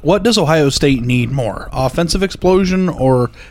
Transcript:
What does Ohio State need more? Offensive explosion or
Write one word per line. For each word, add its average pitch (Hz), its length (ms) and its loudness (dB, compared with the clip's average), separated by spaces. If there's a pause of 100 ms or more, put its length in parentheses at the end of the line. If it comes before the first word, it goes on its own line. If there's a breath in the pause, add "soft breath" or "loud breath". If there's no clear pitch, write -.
What 185 200 0
does 226 140 2
Ohio 156 320 2
State 139 320 0
need 123 300 0
more? 120 420 -6
Offensive 160 500 -2
explosion 185 680 0
or 127 400 0 (200 loud breath)